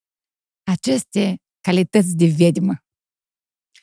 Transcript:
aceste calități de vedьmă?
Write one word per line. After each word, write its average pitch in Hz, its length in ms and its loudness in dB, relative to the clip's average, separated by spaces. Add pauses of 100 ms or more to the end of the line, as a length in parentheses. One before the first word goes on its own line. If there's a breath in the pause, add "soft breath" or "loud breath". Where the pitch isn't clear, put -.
(640)
aceste 196 800 -4 (200)
calități 180 540 0
de 170 120 4 (100)
vedьmă? 170 420 0 (1040 soft breath)